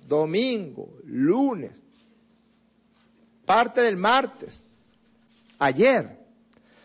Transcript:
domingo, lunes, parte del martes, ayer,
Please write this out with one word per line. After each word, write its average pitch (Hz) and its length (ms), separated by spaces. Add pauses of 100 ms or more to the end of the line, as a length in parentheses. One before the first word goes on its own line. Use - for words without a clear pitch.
domingo, 160 960
lunes, 160 800 (1600)
parte 233 340
del 226 160
martes, 233 680 (920)
ayer, 143 640 (680)